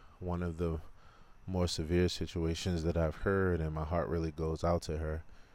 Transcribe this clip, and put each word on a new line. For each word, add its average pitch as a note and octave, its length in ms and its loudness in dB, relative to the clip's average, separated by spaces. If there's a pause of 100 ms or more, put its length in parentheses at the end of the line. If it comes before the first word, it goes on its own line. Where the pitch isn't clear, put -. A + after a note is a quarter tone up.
(180)
one F2 240 -2
of E2+ 160 -2
the E2 220 0 (640)
more F2+ 220 2
severe F2 400 2
situations E2 760 -2
that E2 140 0
I've D#2+ 260 2
heard, F#2+ 380 2
and D#2 120 0
my D#2 120 -4
heart E2+ 240 0
really E2 240 0
goes D#2+ 320 -2
out E2+ 180 4
to D#2 160 -4
her D#2 240 -4 (320)